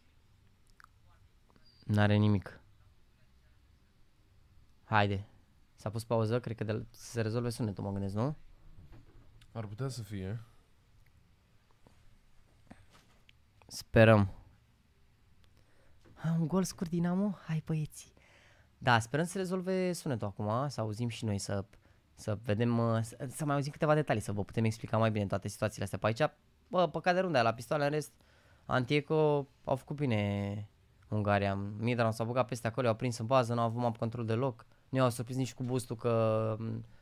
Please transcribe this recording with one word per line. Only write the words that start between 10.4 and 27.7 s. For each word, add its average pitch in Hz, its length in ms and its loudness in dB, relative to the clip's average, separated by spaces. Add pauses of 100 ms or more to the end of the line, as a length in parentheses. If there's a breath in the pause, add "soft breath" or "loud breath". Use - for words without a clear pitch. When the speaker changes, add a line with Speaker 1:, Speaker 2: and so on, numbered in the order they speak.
Speaker 1:
Sperăm. 110 600 8 (1800 soft breath)
Ha, 165 260 -2
un 160 80 0
gol 180 160 2
scurt - 260 -6
Dinamo? 175 560 -2
Hai, 160 200 -4
băieți. - 480 -6 (640 soft breath)
Da, 123 220 4
sperăm 143 260 -2
să 170 60 -8
se 202 60 -8
rezolve 185 560 -2
sunetul 123 340 -4
acum, 110 400 -2
să 120 140 -6
auzim 110 260 -4
și 113 180 -6
noi, 101 120 0
să, 101 280 -4 (500 soft breath)
să 104 280 -6
vedem, 117 340 0
uh, 113 240 2
să, 117 280 -8
să 151 160 -6
mai 143 100 0
auzim 143 160 -2
câteva 151 220 2
detalii, 143 280 2
să - 100 -6
vă 104 120 -2
putem 113 200 -2
explica 110 340 -2
mai 110 140 4
bine 104 140 0
toate 101 220 -4
situațiile 104 360 -4
astea 98 160 -6
pe - 60 -2
aici. 117 260 0 (360)
Bă, 175 220 2
păcat 165 240 0
de 180 60 2
runda, 170 220 2
la 113 120 4
pistoale, 143 300 -2